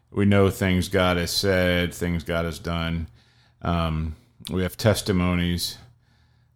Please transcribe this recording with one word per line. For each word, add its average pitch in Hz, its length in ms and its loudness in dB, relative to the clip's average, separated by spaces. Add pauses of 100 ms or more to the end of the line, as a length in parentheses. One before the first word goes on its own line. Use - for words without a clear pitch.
We 101 140 -2
know 101 260 6
things 90 380 0
God 90 300 2
has 87 140 -2
said, 90 640 0
things 87 300 -4
God 82 220 -2
has 80 140 -6
done. 82 500 -6 (520)
Um, 82 540 -2 (340)
we 90 120 -2
have 90 160 -4
testimonies. 90 1000 0 (800)